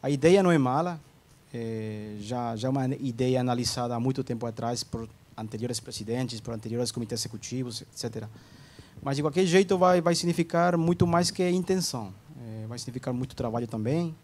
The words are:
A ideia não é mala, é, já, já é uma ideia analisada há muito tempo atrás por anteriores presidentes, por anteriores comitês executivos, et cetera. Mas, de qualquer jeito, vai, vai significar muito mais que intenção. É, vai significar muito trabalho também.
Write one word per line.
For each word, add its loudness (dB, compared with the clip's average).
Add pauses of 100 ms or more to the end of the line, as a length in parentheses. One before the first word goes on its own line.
A -4
ideia 6
não 6
é 8
mala, 2 (540)
é, -6
já, -4
já -2
é 2
uma 0
ideia 0
analisada -2
há -2
muito 0
tempo -4
atrás -4
por -8 (300)
anteriores -6
presidentes, -6
por -8
anteriores -4
comitês -6
executivos, -8
et -18
cetera. -8 (760)
Mas, -2
de -2
qualquer 2
jeito, 6
vai, 6
vai 4
significar 2
muito 4
mais 2
que 0
intenção. 0 (260)
É, -10
vai -8
significar -6
muito -4
trabalho -2
também. -2